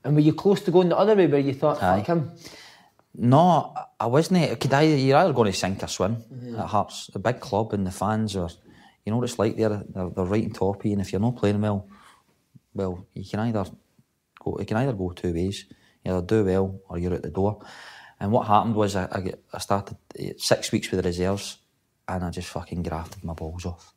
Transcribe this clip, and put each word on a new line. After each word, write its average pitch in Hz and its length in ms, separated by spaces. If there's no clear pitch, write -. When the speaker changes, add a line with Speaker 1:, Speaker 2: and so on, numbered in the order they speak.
Speaker 1:
And 147 120
were 151 60
you 151 120
close 190 280
to 175 100
going 180 180
the 143 80
other 208 180
way 180 120
where 143 120
you 139 140
thought, 147 280
Speaker 2:
Aye. 92 180
Speaker 1:
"Fuck 107 80
him"? 170 240
Speaker 2:
No, 151 560
I 117 80
wasn't. 160 520
Could 131 140
I, 139 100
you're 139 340
either 170 160
gonna 110 200
sink 95 300
or 82 40
swim 98 300
Speaker 1:
Mm-hmm. 120 420
Speaker 2:
at 87 80
Hearts. - 480
A 101 40
big 113 200
club 110 340
and 98 140
the 90 40
fans 107 440
are, 87 140
you 107 60
know 113 60
what 120 120
it's - 100
like, 107 180
they're, 110 120
they're, 95 400
they're 90 160
right 104 180
on 104 80
top 98 280
of - 60
you, 107 80
and 98 80
if 95 100
you're 98 100
not 123 160
playing 104 240
well, 104 260
well, 92 400
you 95 100
can 101 160
either 110 260
go, - 140
it 101 100
can 110 100
either 131 160
go 92 180
two 87 220
ways. 92 320
You 92 80
either 90 140
do 110 200
well 95 340
or 85 80
you're 90 160
out - 80
the - 80
door. 98 320
And 101 120
what 113 160
happened 107 280
was 104 200
I, 92 160
I 95 100
get, - 220
I 85 60
started, - 380
eh, - 200
six - 340
weeks - 200
with 92 100
the 90 60
reserves 90 500
and 90 160
I 87 60
just 87 200
fucking 85 340
grafted 82 400
my 85 100
balls 82 320
off. - 320